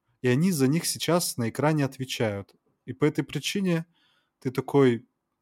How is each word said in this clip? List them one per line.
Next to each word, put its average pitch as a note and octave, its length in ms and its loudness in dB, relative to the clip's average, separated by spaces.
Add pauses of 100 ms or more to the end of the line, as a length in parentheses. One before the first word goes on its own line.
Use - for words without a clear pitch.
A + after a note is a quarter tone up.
(220)
И B2+ 60 0
они D#3+ 240 2
за C3+ 160 2
них D#3+ 180 0
сейчас - 520 -2
на A2+ 120 -2
экране D3 360 0
отвечают. A#2 680 -6 (320)
И B2+ 80 -10
по - 120 -2
этой D3+ 180 0
причине E3+ 640 -4 (540)
ты C3+ 120 -4
такой: C3 540 2 (360)